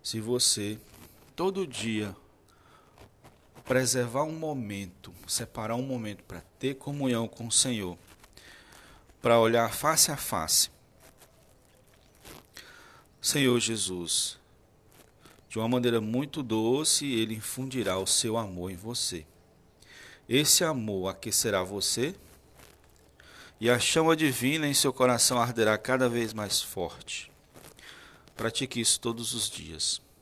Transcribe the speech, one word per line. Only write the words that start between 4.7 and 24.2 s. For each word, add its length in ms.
separar 480
um 80
momento 400
para 200
ter 160
comunhão 500
com 220
o 40
Senhor, 460
para 200
olhar 340
face 380
a 40
face, 540
Senhor 380
Jesus, 800
de 100
uma 100
maneira 320
muito 420
doce, 640
ele 280
infundirá 640
o 80
seu 300
amor 340
em 60
você. 480
Esse 340
amor 460
aquecerá 540
você 520
e 100
a 80
chama 380
divina 520